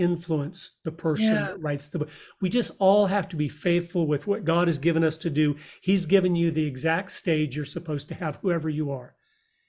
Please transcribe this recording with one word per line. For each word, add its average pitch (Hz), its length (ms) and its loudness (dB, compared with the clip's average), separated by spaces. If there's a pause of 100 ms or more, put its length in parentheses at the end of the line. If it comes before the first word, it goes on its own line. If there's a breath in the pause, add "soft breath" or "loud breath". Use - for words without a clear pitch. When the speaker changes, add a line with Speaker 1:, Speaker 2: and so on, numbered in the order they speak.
Speaker 1:
influence 165 800 -2
the 160 100 -6
person 180 420 2
Speaker 2:
Yeah. - 140 -2
Speaker 1:
that - 120 -12
writes 147 280 -4
the 175 100 -6
book. 147 100 -4 (320 loud breath)
We 185 80 0
just 226 320 2
all 202 280 6
have 190 200 0
to - 80 -8
be 147 120 0
faithful 170 580 0
with 147 200 -2
what 202 200 -2
God 170 200 2
has 160 120 2
given 165 260 2
us 156 140 0
to 170 100 -4
do. 147 280 2 (260 loud breath)
He's 190 240 2
given 180 280 4
you 170 160 2
the 156 160 0
exact 160 460 -2
stage 156 420 -2
you're 143 120 -6
supposed 160 420 -6
to - 60 -10
have, 165 220 -6
whoever 160 340 -2
you 147 200 -4
are. 127 240 -10 (540)